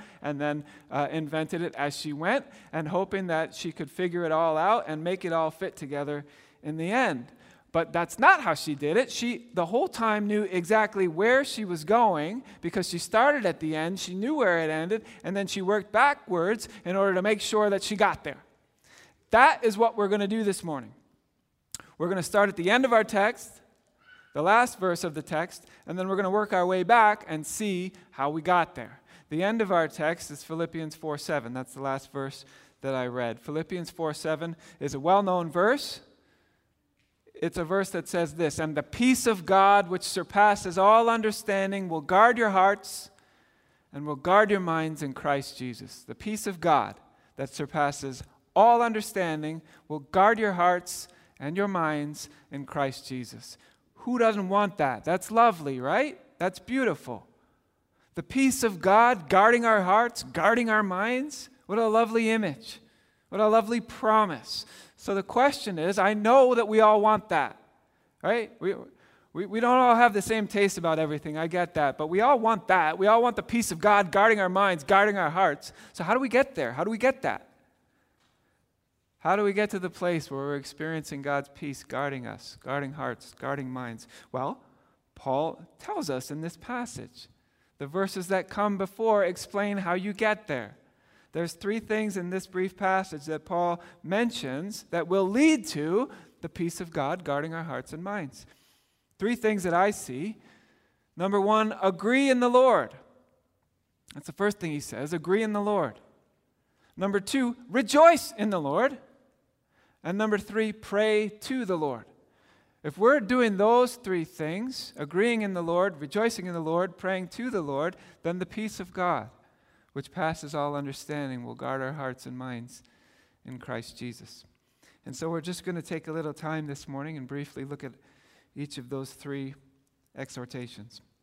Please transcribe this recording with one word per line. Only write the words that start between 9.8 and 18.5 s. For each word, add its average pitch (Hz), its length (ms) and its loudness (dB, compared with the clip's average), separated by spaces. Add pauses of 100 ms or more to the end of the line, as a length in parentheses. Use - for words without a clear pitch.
time, 214 400 -2
knew 208 160 0
exactly 196 640 0
where 226 380 2
she 226 180 -8
was 170 220 -6
going 208 580 2 (160)
because 175 300 -4
she 175 80 -6
started 247 480 2
at 170 160 -2
the 156 160 -4
end, 170 200 -4
she 180 160 -10
knew 226 220 -4
where 185 240 4
it 160 100 0
ended, 170 360 -4 (180)
and 190 140 -6
then 196 100 -4
she 196 140 -6
worked 196 320 0
backwards 226 760 2 (160)
in 185 140 -2
order 196 160 4
to 180 80 2
make 208 180 2
sure 214 300 2
that 196 120 0
she - 140 -6
got 185 300 2
there. 143 180 -10 (840)